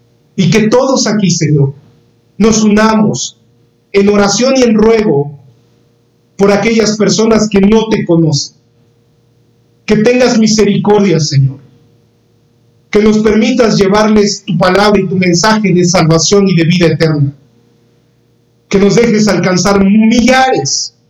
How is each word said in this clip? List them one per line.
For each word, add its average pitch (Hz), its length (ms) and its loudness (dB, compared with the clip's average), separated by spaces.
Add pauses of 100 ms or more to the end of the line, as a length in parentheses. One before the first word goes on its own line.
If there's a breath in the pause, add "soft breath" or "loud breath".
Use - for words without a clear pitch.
(360)
Y 180 140 0
que 214 180 0
todos 254 380 0
aquí, 208 240 -2
Señor, 143 420 -2 (640)
nos 214 260 0
unamos 214 760 -2 (540)
en 202 160 0
oración 208 480 0
y 254 60 2
en 220 120 2
ruego 208 640 0 (1000)
por 202 160 2
aquellas 214 460 0
personas 214 500 0
que 196 120 0
no 208 280 2
te 214 160 -2
conocen. 160 520 -2 (1300)
Que 214 100 0
tengas 240 420 0
misericordia, 202 800 0
Señor. - 400 -2 (1300)
Que 208 100 0
nos 214 200 2
permitas 220 580 0
llevarles 208 680 0
tu 165 140 -4
palabra 196 420 0
y 190 60 -2
tu 185 100 -6
mensaje 185 560 0
de 180 120 2
salvación 175 640 0
y 170 80 0
de 165 80 0
vida 180 240 0
eterna. 151 440 -2 (1400)
Que 196 100 0
nos 190 180 2
dejes 214 320 0
alcanzar 185 560 0
millares 247 1080 0 (160)